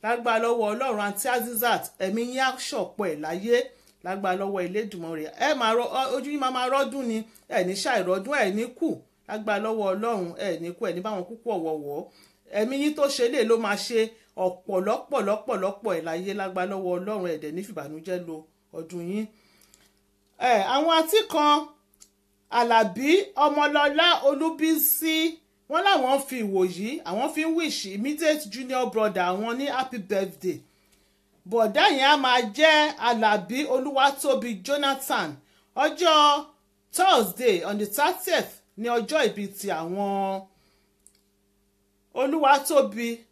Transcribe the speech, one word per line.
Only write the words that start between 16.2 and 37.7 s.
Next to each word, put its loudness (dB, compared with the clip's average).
Lágbára -4
lọ́wọ́ -4
Ọlọ́run, -4
ẹ -4
dẹ̀ -10
ní -6
fìbànújẹ́ -8
lo -10
ọdún -10
yín. -4
Ẹ, 4
àwọn 2
àǹtí 4
kan, 4
Àlàbí, 2
Ọmọlọ́lá, 4
Olúbísí, 0
wọ́n 0
láwọn 4
ń 0
fi -8
ìwò 0
yìí, -6
àwọn -4
fi -4
ń 0
wish -2
immediate -2
junior -4
brother 0
àwọn -2
ní -4
happy -4
birthday. -4
Bọ̀dá 2
yẹn 2
á 8
máa 2
jẹ́ 8
Àlàbí 0
Olúwatóbi 2
Jonathan. -2
Ọjọ́ 4
Thursday 4
on -4